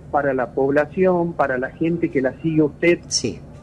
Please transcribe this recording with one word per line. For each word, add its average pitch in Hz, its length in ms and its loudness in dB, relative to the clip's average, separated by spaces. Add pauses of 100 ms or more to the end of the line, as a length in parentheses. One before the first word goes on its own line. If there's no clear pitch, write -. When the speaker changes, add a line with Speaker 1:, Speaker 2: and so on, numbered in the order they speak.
Speaker 1:
para 139 240 0
la 123 180 -2
población, 160 840 2
para 135 240 0
la 127 140 -2
gente 165 380 -2
que 139 120 0
la 127 200 0
sigue 160 200 2
usted, 170 380 2 (100)
Speaker 2:
Sí. - 300 -4 (240)